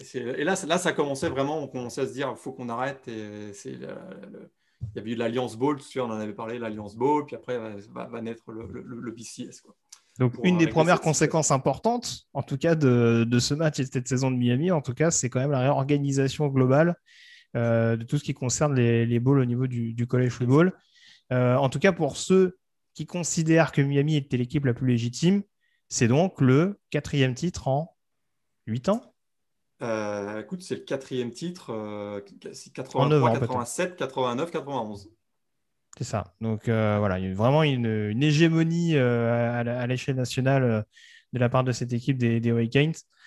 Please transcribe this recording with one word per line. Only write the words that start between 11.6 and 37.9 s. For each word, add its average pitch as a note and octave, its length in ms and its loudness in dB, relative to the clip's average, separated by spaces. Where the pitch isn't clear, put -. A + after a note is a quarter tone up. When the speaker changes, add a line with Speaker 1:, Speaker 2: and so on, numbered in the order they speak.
Speaker 2:
en C#3 80 -4
tout C#3 160 -6
cas, E3 160 2
de, A#2+ 520 4
de A#2+ 120 2
ce C3+ 160 0
match D3+ 260 0
et C3 40 -2
de C3 60 -6
cette B2 180 -4
saison C3 220 0
de B2+ 60 0
Miami, B2 340 2
en D#3 120 0
tout B2 100 -6
cas, D#3 180 2
c'est B2+ 200 -2
quand B2+ 100 0
même C#3+ 120 0
la C3 80 2
réorganisation C#3 880 0
globale, C3+ 480 4
euh, A#2 400 2
de A#2 80 -8
tout D3 140 -2
ce - 60 -6
qui C#3 100 -4
concerne C#3 400 0
les, A#2 320 4
les A#2 140 2
bowls C3+ 180 4
au B2+ 80 4
niveau B2 200 0
du, A#2 280 -6
du A#2+ 120 -2
college B2 240 2
football. C#3 460 4
Euh, B2+ 220 4
en C3+ 160 2
tout C#3+ 80 -4
cas, G3 140 4
pour D#3 260 -4
ceux F#3 400 2
qui D#3 140 -10
considèrent D#3+ 680 2
que D3+ 80 2
Miami C#3+ 360 2
était C3+ 200 -2
l'équipe C3 300 -2
la A#2 80 2
plus C3 120 -4
légitime, B2 580 2
c'est A#2 200 2
donc D3+ 340 2
le D3+ 360 4
quatrième C3+ 440 0
titre - 340 -6
en D3 280 -4
huit B2 240 -2
ans. A#3 240 -4
Speaker 1:
Euh, G#2+ 640 -6
écoute, F3+ 200 -12
c'est A#3 140 -8
le - 60 -14
quatrième C3 480 -6
titre, E3 420 -12
euh, G#2 480 -8
c'est - 260 -18
Speaker 2:
En C#3+ 140 2
neuf D3+ 140 6
ans, B2 40 6
Speaker 1:
quatre-vingt-trois, A#2 40 4
Speaker 2:
peut-être. A#2+ 100 0
Speaker 1:
quatre-vingt-sept, B2+ 560 -4
quatre-vingt-neuf, C3 540 -2
quatre-vingt-onze. A#2 600 -8
Speaker 2:
C'est B2+ 60 -8
ça. G2+ 360 -6
Donc, A2 280 -4
euh, A2 300 2
voilà, G2 200 2
il F#2+ 100 -4
y - 20 -4
a F#2 40 -6
vraiment C3+ 300 4
une, A2+ 440 0